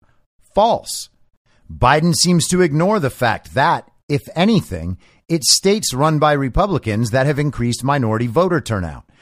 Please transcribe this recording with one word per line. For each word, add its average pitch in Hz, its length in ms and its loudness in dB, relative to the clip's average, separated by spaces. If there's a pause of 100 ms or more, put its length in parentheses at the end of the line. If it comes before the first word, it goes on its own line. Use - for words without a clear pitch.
(540)
False. - 560 -2 (640)
Biden 151 400 4
seems 175 340 2
to 180 140 2
ignore 180 380 2
the 135 100 -2
fact 107 440 -4
that, 143 360 0 (200)
if 143 260 -2
anything, 110 600 0 (320)
it's 165 260 0
states 196 380 0
run 151 260 0
by 151 140 4
Republicans 131 800 -2
that 131 140 2
have 147 140 -2
increased 120 440 -4
minority 120 440 0
voter 165 320 0
turnout. 85 460 -6 (160)